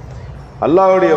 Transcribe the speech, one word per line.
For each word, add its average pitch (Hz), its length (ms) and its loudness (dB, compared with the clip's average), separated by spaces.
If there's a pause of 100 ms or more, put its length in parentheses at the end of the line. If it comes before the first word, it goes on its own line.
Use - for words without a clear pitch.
(600)
அல்லாஹ்வுடைய 175 560 4